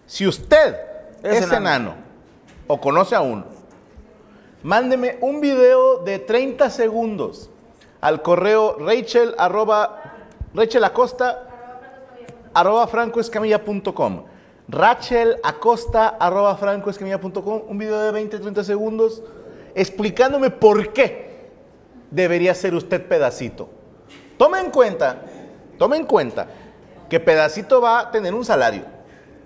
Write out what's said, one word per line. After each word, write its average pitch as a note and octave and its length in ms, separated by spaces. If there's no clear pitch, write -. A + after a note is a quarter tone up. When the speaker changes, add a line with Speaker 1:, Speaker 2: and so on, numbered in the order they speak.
Speaker 1:
si - 220
usted - 480
Speaker 2:
Es G#3 160
Speaker 1:
es C4+ 80
Speaker 2:
enano. B3+ 100
Speaker 1:
enano C3+ 360
o C#3 120
conoce F3+ 360
a F#3 60
uno, A2+ 240
mándeme B3 580
un C#4+ 200
video B3+ 640
de G3 160
treinta B3 500
segundos A3 800
al D3+ 200
correo F3+ 580
Rachel A3+ 580
arroba, G#3+ 800
Rachel A3 300
Acosta B3 640
arroba G#3 340
francoescamilla A3 760
punto G3+ 300
com. G2 300
Rachel A#3 760
Acosta A3 640
arroba F#3+ 360
francoescamilla G3 640
punto F#3 240
com, G#3+ 240
un G3+ 100
video G#3+ 240
de G#3+ 100
veinte, G#3+ 280
treinta G3+ 240
segundos A3 580
explicándome A#3+ 760
por G#3+ 420
qué - 560
debería F3 440
ser F3+ 200
usted F3 320
pedacito. B2+ 600
Tome E4+ 220
en F4 120
cuenta, E3 460
tome B3 200
en D#4 80
cuenta B2+ 420
que E3 100
pedacito E3 600
va A#3 180
a - 120
tener G3+ 220
un A#3+ 120
salario, B2 380